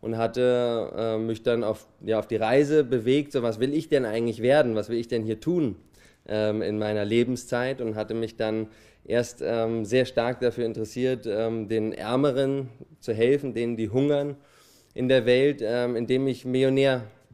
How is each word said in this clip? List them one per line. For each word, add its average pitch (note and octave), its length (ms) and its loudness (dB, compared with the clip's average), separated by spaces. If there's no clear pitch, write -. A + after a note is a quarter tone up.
und A2+ 160 -6
hatte, A#2+ 760 0
äh, A2+ 220 -2
mich A2+ 260 -4
dann A#2 220 0
auf, G#2+ 220 -4
ja, G#2+ 140 0
auf G#2 80 -6
die A2+ 100 -2
Reise C#3 480 4
bewegt, B2+ 480 0
so B2+ 100 0
was A2+ 160 -2
will C3 140 0
ich D#3 160 -2
denn C3+ 160 2
eigentlich A#2 360 -2
werden, B2+ 340 4
was G#2+ 120 -2
will A#2 100 -4
ich A2+ 120 -6
denn A2+ 140 -2
hier A2 180 -4
tun, D#3 340 0
ähm, G#2+ 340 0
in G#2+ 180 -2
meiner G#2+ 260 0
Lebenszeit B2 760 0
und A2+ 140 -4
hatte G#2+ 180 -6
mich A2+ 240 -6
dann A2 300 -2
erst, A#2 400 -2
ähm, A2+ 400 0
sehr B2 200 2
stark A#2+ 340 -2
dafür A#2+ 260 0
interessiert, A#2 640 -4
ähm, A2+ 400 -2
den A2 260 0
Ärmeren C3+ 760 0
zu A#2 120 -4
helfen, B2+ 400 2
denen A#2 240 -2
die A2 120 -2
hungern C#3+ 460 0
in B2+ 160 -2
der B2+ 160 4
Welt, C3+ 360 4
ähm, A#2+ 340 0
indem B2+ 320 0
ich B2+ 180 -4
Millionär C3 580 2